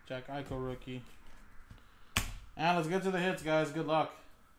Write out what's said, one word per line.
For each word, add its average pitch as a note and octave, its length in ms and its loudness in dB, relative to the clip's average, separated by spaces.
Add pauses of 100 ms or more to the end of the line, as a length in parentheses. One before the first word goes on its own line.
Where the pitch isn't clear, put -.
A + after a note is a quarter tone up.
Jack B2+ 200 -8
Eichel C3+ 380 -6
rookie. B2+ 360 -8 (1500)
And F3 220 4
let's D#3+ 120 2
get F3+ 140 2
to F#3+ 80 2
the F3+ 80 2
hits, F3+ 220 2
guys. D#3 300 4
Good D#3 160 -2
luck. D3+ 260 2 (460)